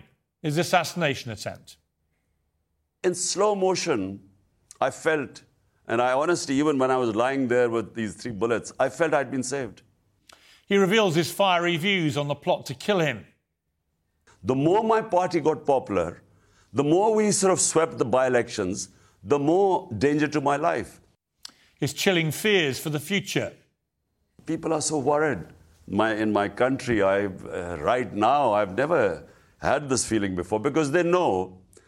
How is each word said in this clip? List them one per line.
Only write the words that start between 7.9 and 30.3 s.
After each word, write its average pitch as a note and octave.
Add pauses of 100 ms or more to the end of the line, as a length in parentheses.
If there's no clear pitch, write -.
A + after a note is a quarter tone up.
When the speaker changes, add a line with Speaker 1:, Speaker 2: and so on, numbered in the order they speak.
Speaker 2:
these G#2+
three -
bullets, G#2+
I C3+
felt D#3+
I'd C#3
been C3
saved. B2+ (840)
Speaker 1:
He G3
reveals G3
his E3
fiery F3
views E3
on C#3+
the C#3+
plot E3
to C3
kill G3+
him. C3 (1160)
Speaker 2:
The A#2+
more E3+
my A3
party F3+
got D3+
popular, G2 (500)
the C3
more F#3
we G#3+
sort F#3+
of D#3+
swept D#3+
the C#3+
by-elections, A#2+ (360)
the A#2+
more F3
danger D3
to D3+
my C#3+
life. D3 (720)
Speaker 1:
His C#3+
chilling E3
fears E3+
for -
the D3
future. F3+ (960)
Speaker 2:
People D#3+
are D3+
so D#3
worried. C#3+ (480)
My, G#2+
in G#2+
my G2+
country, B2
I've, G2
uh, F2
right G#2+
now, A#2+
I've G2+
never B2+ (340)
had C3+
this B2+
feeling G2+